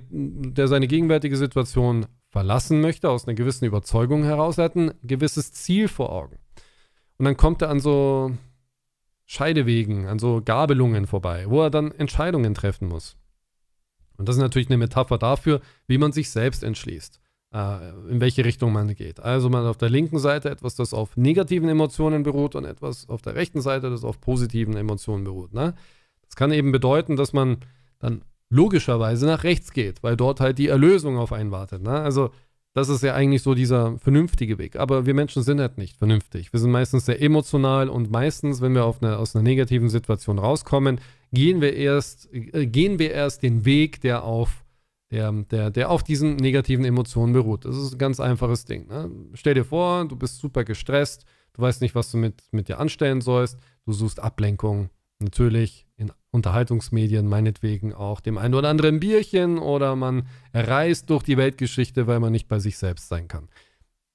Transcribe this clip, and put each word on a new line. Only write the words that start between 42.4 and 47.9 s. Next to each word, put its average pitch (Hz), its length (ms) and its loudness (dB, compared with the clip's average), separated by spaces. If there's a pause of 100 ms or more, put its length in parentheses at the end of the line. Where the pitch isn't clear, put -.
gehen 165 340 2
wir 156 120 0
erst 143 320 -2
den 117 220 2
Weg, 147 360 2
der 123 220 -2
auf, 113 420 -2 (460)
der, 110 200 -2
der, 107 380 -2
der 123 200 -2
auf 123 140 0
diesen 151 320 0
negativen 131 480 2
Emotionen 120 480 0
beruht. 113 340 2
Das 131 120 -4
ist 135 160 -6